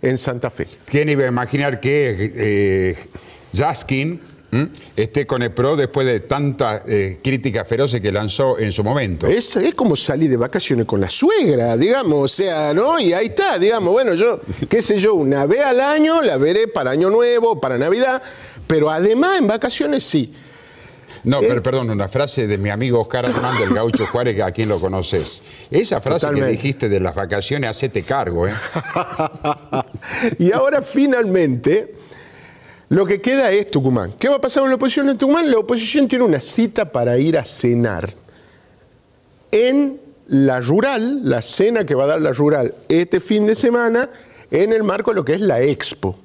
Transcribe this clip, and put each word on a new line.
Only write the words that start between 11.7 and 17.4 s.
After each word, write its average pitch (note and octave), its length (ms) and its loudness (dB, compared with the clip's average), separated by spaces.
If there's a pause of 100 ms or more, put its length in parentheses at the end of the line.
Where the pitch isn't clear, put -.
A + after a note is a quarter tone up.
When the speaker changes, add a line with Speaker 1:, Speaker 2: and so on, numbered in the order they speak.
Speaker 1:
digamos, F#3 420 2
o C#3 80 2
sea, D#3 460 -2
¿no? C#4 260 2
Y F3+ 140 2
ahí G#3 140 0
está, F#4 320 0
digamos, G3 340 2
bueno, A#3 220 2
yo, G#3+ 240 0 (280)
qué A3+ 140 2
sé G#3 160 0
yo, G#3 160 2
una C#3 320 2
vez G#3+ 180 2
al B3+ 160 2
año D#4 440 2
la E3+ 140 2
veré F#3 300 2
para C3+ 240 -2
Año E3 200 2
Nuevo, A#3 500 2